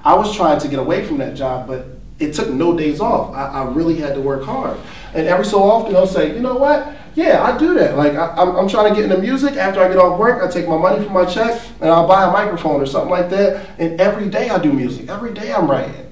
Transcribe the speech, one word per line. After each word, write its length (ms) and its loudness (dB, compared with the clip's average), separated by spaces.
I 100 4
was 220 2
trying 260 2
to 60 -4
get 100 -4
away 260 -2
from 140 -6
that 180 -6
job, 320 -6
but 200 -10
it 140 -4
took 160 -4
no 280 0
days 220 -2
off. 340 -2
I, 120 -8
I 100 -6
really 260 0
had 180 -4
to 60 -4
work 220 -2
hard. 340 -6
And 120 0
every 180 2
so 180 2
often, 300 4
they'll 140 6
say, 260 0
"You 80 -6
know 140 -2
what? 320 2
Yeah, 280 4
I 140 0
do 180 2
that. 220 2
Like, 160 2
I, 240 -2
I'm, 180 4
I'm 140 2
trying 200 4
to 100 2
get 100 0
into 100 2
music. 360 -2
After 260 0
I 60 6
get 100 2
off 220 4
work, 240 2
I 40 -2
take 200 -4
my 100 0
money 260 2
from 100 -8
my 120 4
check, 340 -2
and 80 0
I'll 180 4
buy 200 6
a 40 2
microphone 500 -2
or 60 -2
something 240 -2
like 200 0
that. 380 0
And 220 -4
every 280 0
day 200 -2
I 100 0
do 140 2
music. 360 -4
Every 240 -8
day 180 -8
I'm 180 0
writing." 420 -4